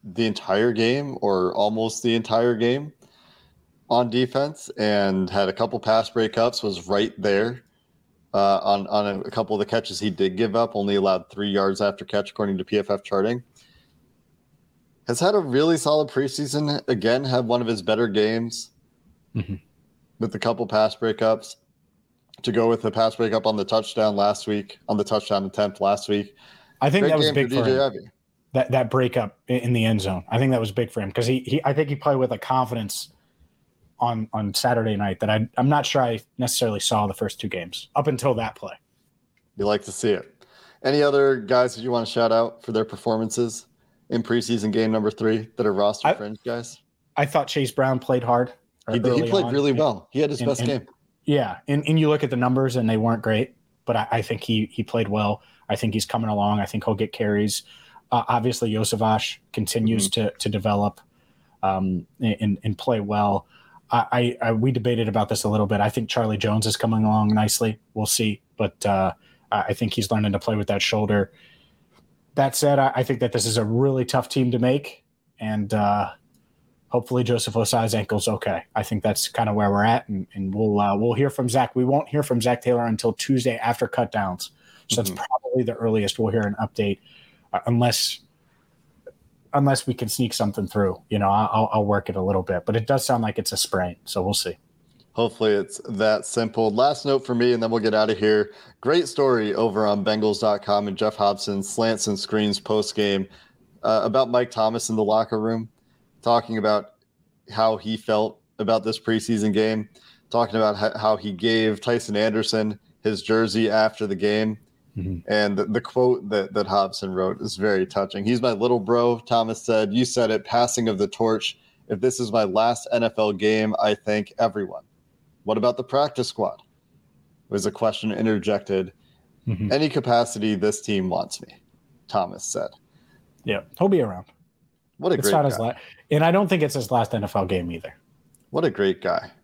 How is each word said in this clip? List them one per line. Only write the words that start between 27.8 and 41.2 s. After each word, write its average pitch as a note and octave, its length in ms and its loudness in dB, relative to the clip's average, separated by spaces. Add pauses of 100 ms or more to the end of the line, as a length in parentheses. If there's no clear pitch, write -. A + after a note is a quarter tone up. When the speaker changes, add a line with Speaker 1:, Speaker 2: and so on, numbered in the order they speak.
Speaker 1:
Ivey. C#3 280 -4 (420)
Speaker 2:
That, B2+ 180 0
that B2+ 200 2
breakup B2 480 0 (100)
i-, B2+ 60 0
in A#2+ 180 0
the A2+ 120 2
end A2 160 2
zone, F#2 280 -4
I A2+ 100 0
think C3+ 140 2
that B2 80 2
was A2 120 -4
big A2 180 -2
for - 100 -6
him G2 120 -6
'cause A#2 140 -2
he, C3 140 0
he, B2+ 240 -2
I C#3+ 80 2
think C#3+ 160 0
he C#3+ 80 -4
played C#3+ 200 0
with B2+ 160 0
a A2 60 -4
confidence A#2+ 720 -4 (880)
on, A2+ 340 -2
on G#2 220 -4
Saturday A2+ 420 0
night G2 240 -4
that G#2+ 100 0
I, A2 180 2 (100)
I'm C3 100 2
not D3 180 2
sure C#3 160 0
I A#2 180 -2 (180)
necessarily A#2 420 0
saw G#2 260 2
the G2 80 -4
first - 260 -6
two A2 80 -8
games F2+ 460 -10
up C#3+ 120 0
until C3+ 280 0
that A2+ 220 -4
play. - 180 -14 (840)
Speaker 1:
You G2+ 100 -2
like G#2 160 2
to G2+ 100 -12
see A2 180 -2
it. - 340 -4 (380)
Any D3 200 2
other C#3 340 4